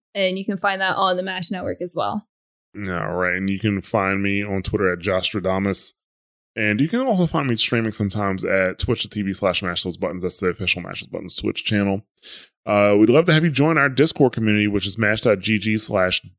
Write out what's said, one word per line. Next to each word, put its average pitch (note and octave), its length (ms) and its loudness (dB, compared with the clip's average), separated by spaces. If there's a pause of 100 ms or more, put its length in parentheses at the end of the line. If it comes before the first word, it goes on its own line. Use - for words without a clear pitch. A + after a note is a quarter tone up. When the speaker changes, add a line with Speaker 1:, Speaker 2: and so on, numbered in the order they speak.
(140)
Speaker 1:
and F#3 240 0
you F#3+ 80 -8
can G3 120 -4
find F#3+ 240 -2
that F#3+ 140 0
on F#3 220 2
the F3+ 60 -4
mash F#3 260 -8
Network F#3 320 -6
as F3+ 160 -8
well. A#2 300 -4 (600)
Speaker 2:
All F2+ 260 -4
right, F2+ 220 0
and F#2+ 140 -2
you G2 100 -2
can G2+ 220 0
find G2 400 0
me G2+ 220 -2
on G2 180 -4
Twitter F#2+ 320 0
at F2 60 -6
Josh F#2 320 -2
Stradamus. F#2+ 640 -2 (600)
And G#2+ 240 2
you D3 80 2
can A#3 120 -2
also G#3+ 260 2
find D3 220 0
me A#2+ 80 0
streaming A2+ 380 0
sometimes G2 520 -2
at F#2 320 0
twitch - 260 -2
dot G#2 80 -12
T G#2+ 120 -4
V F#2+ 100 -2
slash F#2 300 0
mash F2 200 -4
those F2 140 -6
buttons. F2+ 240 -6
That's F2+ 180 -4
the F#2+ 100 0
official F2 340 -2
Mash F#2 180 -10
Those G2 60 -14
Buttons F2 280 -8
Twitch - 280 -4
channel. G2+ 400 0 (640)
Uh, G#2 340 4
we'd A2 100 8
love D3+ 160 6
to E3+ 80 4
have D#3 100 4
you E3+ 60 4
join D3+ 300 2
our C#3 100 4
Discord C3 440 2
community, G#2 340 2
which G2+ 180 0
is G2 120 -4
mash A2 240 0
dot G#2 180 4
G A2 180 0
G G#2+ 220 0
slash F#2 420 0 (180)